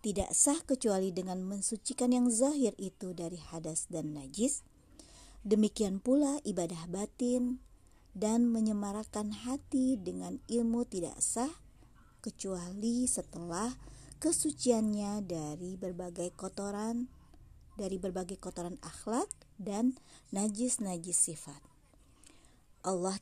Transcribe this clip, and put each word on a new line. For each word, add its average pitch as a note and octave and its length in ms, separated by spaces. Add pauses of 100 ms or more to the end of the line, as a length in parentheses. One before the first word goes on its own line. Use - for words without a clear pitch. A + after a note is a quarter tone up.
tidak G3 320
sah C#4+ 300
kecuali G3 480
dengan F#3 320
mensucikan G#3+ 720
yang B3 160
zahir B3 480
itu F#3 320
dari E3+ 400
hadas E3 400
dan D3+ 240
najis, D3 480 (800)
demikian G#3 560
pula C#4 480
ibadah F3 400
batin B3 720 (560)
dan A3+ 360
menyemarakan G#3+ 800
hati B3+ 640
dengan F3+ 560
ilmu A#3 400
tidak E3+ 320
sah C4+ 320 (640)
kecuali G3+ 880
setelah F3 640 (480)
kesuciannya A3 1040
dari F3 560
berbagai F3+ 560
kotoran, G#3 720 (720)
dari G3 200
berbagai F#3 440
kotoran F3+ 400
akhlak A3+ 480 (280)
dan G#3+ 360 (400)
najis-najis G3+ 800
sifat. D3 480 (1200)
Allah F#3 400